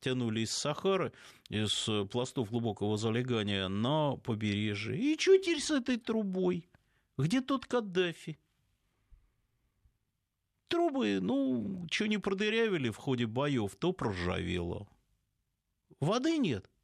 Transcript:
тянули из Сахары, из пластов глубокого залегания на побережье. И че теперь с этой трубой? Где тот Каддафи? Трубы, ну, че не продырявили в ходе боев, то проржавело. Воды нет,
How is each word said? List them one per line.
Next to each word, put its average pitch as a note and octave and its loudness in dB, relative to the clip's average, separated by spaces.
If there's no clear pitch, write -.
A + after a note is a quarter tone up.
тянули A#2+ -2
из A2 -2
Сахары, E3+ -2
из G#2+ -2
пластов A#2+ -4
глубокого G#2+ 0
залегания A2 0
на C3 0
побережье. G#2+ -2
И C#4+ 0
че F#4+ 6
теперь E4+ 0
с - -4
этой B3+ 0
трубой? F#3+ -2
Где E3+ 2
тот C4 -2
Каддафи? F3+ -2
Трубы, C4+ 2
ну, G#3+ 0
че G#3+ 0
не G#3+ 2
продырявили G3 2
в G#2 -6
ходе B2 0
боев, A#2+ 0
то F3+ 0
проржавело. F2+ -2
Воды B3+ 2
нет, D3+ 0